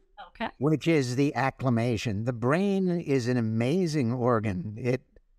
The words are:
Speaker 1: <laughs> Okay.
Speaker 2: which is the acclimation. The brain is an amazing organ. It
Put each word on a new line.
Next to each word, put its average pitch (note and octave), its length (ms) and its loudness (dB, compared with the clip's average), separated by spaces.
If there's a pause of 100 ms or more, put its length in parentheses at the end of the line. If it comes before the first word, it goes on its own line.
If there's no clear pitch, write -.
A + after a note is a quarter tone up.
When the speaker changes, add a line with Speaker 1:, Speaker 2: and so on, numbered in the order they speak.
Speaker 1:
<laughs> - 240 -18
Okay. - 300 -8
Speaker 2:
which D3 300 0
is C3 280 2
the C#3+ 180 2
acclimation. A#2 920 0
The B2 80 -2
brain F3 680 0
is C3+ 280 0
an B2+ 80 2
amazing B2 760 0
organ. A2 680 0
It B2+ 240 -2 (360)